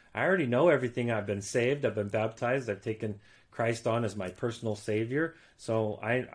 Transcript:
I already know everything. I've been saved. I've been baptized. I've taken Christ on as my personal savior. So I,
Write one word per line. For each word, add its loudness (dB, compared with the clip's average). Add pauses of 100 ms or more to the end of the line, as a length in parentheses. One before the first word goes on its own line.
(140)
I 0
already 4
know 6
everything. 2
I've 0
been -2
saved. 0
I've 0
been 0
baptized. -2
I've -4
taken -4 (320)
Christ -2
on 2
as -4
my -4
personal -4
savior. -2 (220)
So -2
I, -2